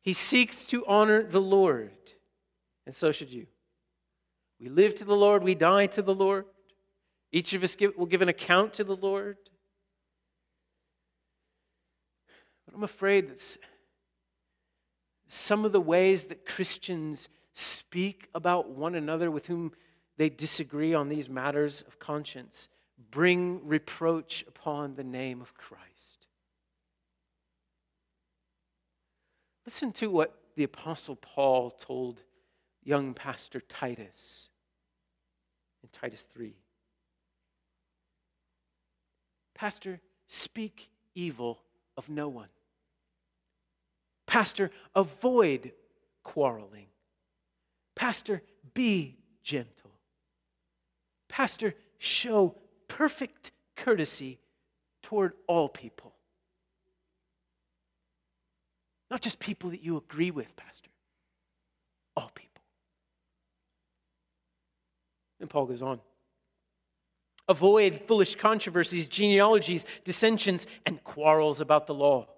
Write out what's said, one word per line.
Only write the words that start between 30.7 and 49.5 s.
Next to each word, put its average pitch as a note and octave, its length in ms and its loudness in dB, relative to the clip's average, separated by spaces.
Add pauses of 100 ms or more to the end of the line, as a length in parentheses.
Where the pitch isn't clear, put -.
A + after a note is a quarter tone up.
Paul C3 540 0
told B2 540 -12 (600)
young C#3 300 -2
Pastor - 460 -12
Titus - 880 -12 (1300)
in B2 60 -20
Titus A2 340 -14
three. A2+ 320 -18 (3000)
"Pastor, G3 480 -10 (260)
speak - 640 -8 (240)
evil B2 480 -8 (360)
of C3+ 120 -16
no D3 200 -8
one. A2+ 200 -16 (1800)
Pastor, G3+ 460 0 (240)
avoid F#3 800 2 (500)
quarreling. G#2+ 640 -4 (1080)
Pastor, G#3+ 480 -4 (320)
be F#3+ 440 -2 (260)
gentle. - 480 -10 (1400)